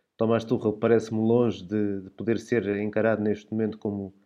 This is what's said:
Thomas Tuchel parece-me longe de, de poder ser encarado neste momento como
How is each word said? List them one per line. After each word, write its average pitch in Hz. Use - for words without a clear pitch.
Thomas 113
Tuchel 113
parece-me 110
longe 113
de, 101
de 95
poder 107
ser 110
encarado 107
neste 104
momento 110
como 101